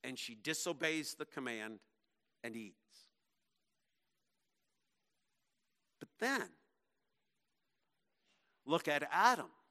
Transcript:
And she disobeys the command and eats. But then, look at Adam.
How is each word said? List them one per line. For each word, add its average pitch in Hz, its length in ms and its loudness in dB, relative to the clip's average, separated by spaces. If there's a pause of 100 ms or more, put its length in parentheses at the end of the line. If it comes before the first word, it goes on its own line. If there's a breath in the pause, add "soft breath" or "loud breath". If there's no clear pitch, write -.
And 131 140 -6
she 120 180 -8
disobeys 156 800 0
the 151 100 -6
command 110 540 -6 (640)
and 113 120 -8
eats. 107 200 -10 (3250)
But - 100 -14 (100)
then, 247 300 2 (2250)
look 160 220 2
at 147 240 0
Adam. 185 380 4 (220)